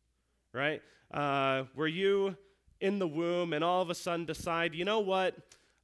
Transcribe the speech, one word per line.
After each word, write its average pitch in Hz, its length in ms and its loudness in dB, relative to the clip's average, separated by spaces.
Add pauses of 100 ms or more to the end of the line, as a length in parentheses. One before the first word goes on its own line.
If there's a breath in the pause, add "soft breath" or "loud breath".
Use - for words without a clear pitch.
(520)
Right? 139 300 -2 (300 loud breath)
Uh, 135 540 0 (100)
were 156 100 0
you 196 500 0 (440 soft breath)
in 196 180 0
the 190 80 2
womb 170 460 0
and 151 100 0
all 180 200 2
of 170 60 -2
a 175 60 -4
sudden 170 320 -4
decide, 165 480 -2
"You 170 100 -4
know 214 140 2
what? 190 580 0 (280 loud breath)